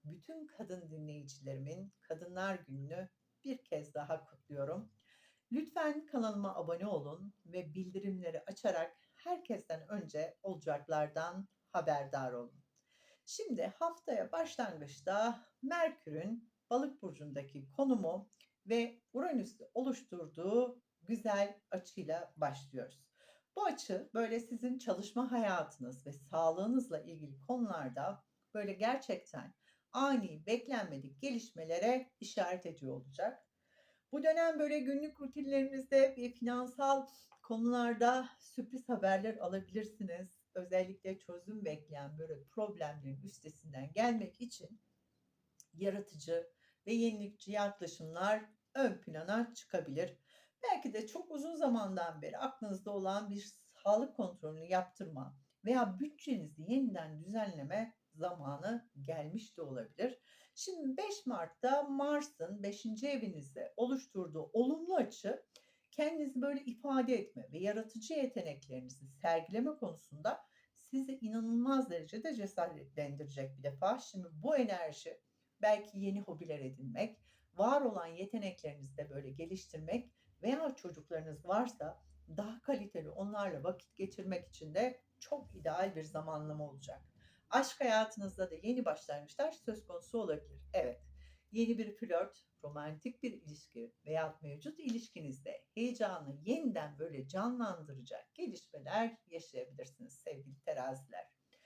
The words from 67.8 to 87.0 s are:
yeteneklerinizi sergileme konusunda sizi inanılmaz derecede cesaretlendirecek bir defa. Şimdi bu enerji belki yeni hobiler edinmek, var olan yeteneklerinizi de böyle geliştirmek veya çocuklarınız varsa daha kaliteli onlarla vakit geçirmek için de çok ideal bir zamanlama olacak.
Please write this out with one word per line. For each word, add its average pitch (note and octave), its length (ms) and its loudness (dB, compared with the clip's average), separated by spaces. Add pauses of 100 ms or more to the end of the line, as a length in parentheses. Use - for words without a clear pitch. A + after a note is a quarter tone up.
yeteneklerinizi D3+ 920 -4
sergileme F#3 680 2
konusunda E3+ 680 -4 (360)
sizi C4+ 440 -4
inanılmaz A#3 680 4
derecede G#3 460 -2
cesaretlendirecek C#3+ 1200 -2
bir - 60 -14
defa. F#3 360 2
Şimdi F3+ 340 -8
bu G#3+ 220 2
enerji F3 640 0 (400)
belki G#3 380 6
yeni G3 220 0
hobiler D#3+ 380 -6
edinmek, C3+ 600 -4 (340)
var B3 280 6
olan G3 260 0
yeteneklerinizi E3 880 -6
de C#3+ 120 -6
böyle C3+ 220 -8
geliştirmek E3 800 -6 (300)
veya C4+ 340 2
çocuklarınız D#3+ 720 -8
varsa G3 560 2 (360)
daha A3 240 -4
kaliteli G3+ 480 -2
onlarla G3 540 -2
vakit - 320 -4
geçirmek F#3+ 520 -4
için D3+ 260 -12
de B3 280 2 (180)
çok - 360 -6
ideal F3+ 400 0
bir D#3 80 -4
zamanlama D3+ 640 -4
olacak. - 440 -16 (400)